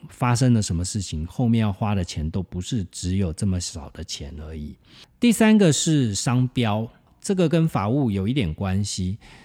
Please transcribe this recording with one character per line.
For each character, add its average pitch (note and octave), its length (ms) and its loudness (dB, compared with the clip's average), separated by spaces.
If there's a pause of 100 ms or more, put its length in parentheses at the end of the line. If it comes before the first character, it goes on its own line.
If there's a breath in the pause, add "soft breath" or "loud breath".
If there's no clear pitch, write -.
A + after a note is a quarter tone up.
发 B2 260 0
生 B2 180 4
了 A2+ 80 4
什 G2 140 -2
么 E2+ 100 -2
事 G#2 160 -6
情， D#2+ 240 -6
后 A#2+ 240 -2
面 A2+ 120 4
要 G#2+ 120 0
花 G#2 220 -2
的 F#2 100 0
钱 D#2 240 -6
都 F#2 140 -4
不 F2 180 -10
是 G2+ 300 -4
只 F#2 240 -4
有 F#2+ 180 0
这 - 140 -4
么 F#2 140 0
少 D#2+ 300 -10
的 - 120 -14
钱 D2 380 -12
而 D#2 160 -12
已。 D2+ 200 -12 (440 loud breath)
第 A#3+ 100 4
三 A3 260 6
个 F#3 160 6
是 C3+ 420 2
商 B2+ 340 0
标， A2+ 420 -2 (300)
这 - 140 -2
个 F3+ 140 2
跟 D#3+ 180 2
法 G#2 220 0
务 C3 220 2
有 G2 180 0
一 B2 40 0
点 G#2 200 0
关 G2 320 -2
系， F#2+ 340 -4 (260 loud breath)